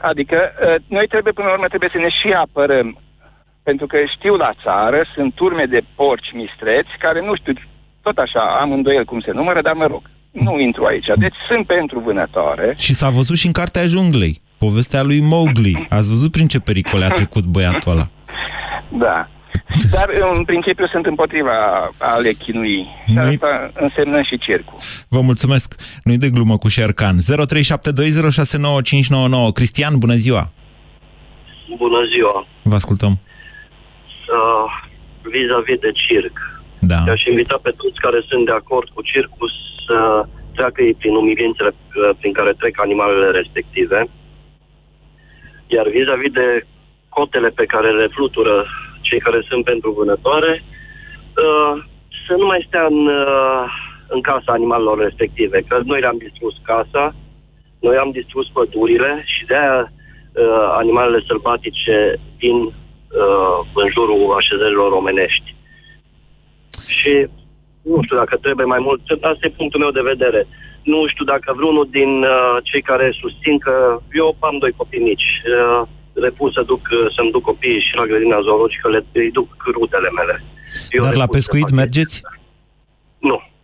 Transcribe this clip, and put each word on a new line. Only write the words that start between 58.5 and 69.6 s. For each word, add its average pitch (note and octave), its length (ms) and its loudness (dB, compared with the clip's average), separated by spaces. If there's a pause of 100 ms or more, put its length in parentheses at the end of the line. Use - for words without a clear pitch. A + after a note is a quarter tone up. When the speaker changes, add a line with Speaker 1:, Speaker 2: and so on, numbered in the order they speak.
Speaker 3:
și - 200 -6
de-aia, C#3+ 360 2
uh, - 840 0 (140)
animalele A#2 460 2
sălbatice A2 920 0 (180)
vin, A#2+ 260 2
uh, G2 960 -2 (240)
în G2+ 140 2
jurul G2+ 440 2
așezărilor G2+ 520 2
omenești. F#2+ 640 -2 (1300)
Și - 260 0 (680)
nu D3+ 200 0
știu B2 140 -2
dacă - 200 0
trebuie C3 280 -2
mai B2+ 160 0
mult, C3+ 280 0
asta D#3 380 -2
e D3+ 140 -6